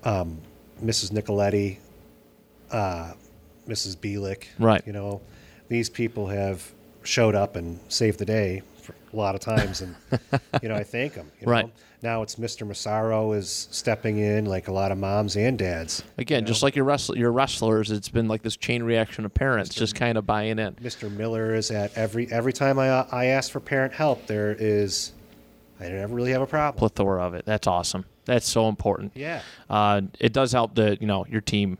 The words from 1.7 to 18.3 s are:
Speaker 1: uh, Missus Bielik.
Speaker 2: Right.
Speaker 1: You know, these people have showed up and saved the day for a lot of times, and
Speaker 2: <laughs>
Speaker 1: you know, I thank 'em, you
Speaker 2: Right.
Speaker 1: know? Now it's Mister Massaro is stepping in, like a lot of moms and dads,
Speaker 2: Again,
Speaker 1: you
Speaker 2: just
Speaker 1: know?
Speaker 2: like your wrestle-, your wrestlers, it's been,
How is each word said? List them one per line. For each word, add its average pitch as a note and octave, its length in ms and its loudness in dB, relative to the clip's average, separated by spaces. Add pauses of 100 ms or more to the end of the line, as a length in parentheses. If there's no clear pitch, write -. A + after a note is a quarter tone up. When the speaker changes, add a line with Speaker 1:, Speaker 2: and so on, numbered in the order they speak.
Speaker 1:
uh, F2 420 -4 (540)
Missus G2+ 280 -6
Bielik. G2 500 -6 (120)
Speaker 2:
Right. A2+ 280 4
Speaker 1:
You G#2+ 80 -10
know, G2+ 280 -8 (460)
these A#2 220 -2
people A2+ 380 -4
have G2 440 -4 (320)
showed A2 320 4
up G2 200 2
and E2+ 240 -8 (100)
saved G#2+ 300 2
the G#2 60 -4
day G2 360 0 (200)
for - 120 -18 (200)
a - 20 -8
lot G2+ 200 -2
of G2 60 -8
times, G#2 400 -2
and F2+ 140 -12 (340)
Speaker 2:
<laughs> - 320 -2
Speaker 1:
you A2+ 80 -6
know, A2 60 -2
I G#2 80 -2
thank B2 340 -6
'em, D2+ 140 -14 (100)
you - 80 -2
Speaker 2:
Right. A#2 160 2
Speaker 1:
know? A2+ 60 -14 (300)
Now A#2 200 -2
it's - 160 -8
Mister A2+ 260 -8
Massaro A2 680 0
is G2+ 380 -4
stepping G#2+ 480 0
in, G#2+ 260 2
like F#2+ 240 -2
a - 20 -2
lot G2 220 0
of F#2+ 40 -2
moms G2 380 0
and A#2 220 2
dads, E2 440 -4 (160)
Speaker 2:
Again, B2+ 260 0
Speaker 1:
you G#2+ 40 -2
Speaker 2:
just A2+ 140 2
Speaker 1:
know? C#3 60 4
Speaker 2:
like C#3 80 2
your C3+ 100 4
wrestle-, C#3+ 320 0
your A#2+ 140 4
wrestlers, A2 600 2
it's G#2 180 -4
been, A#2 200 0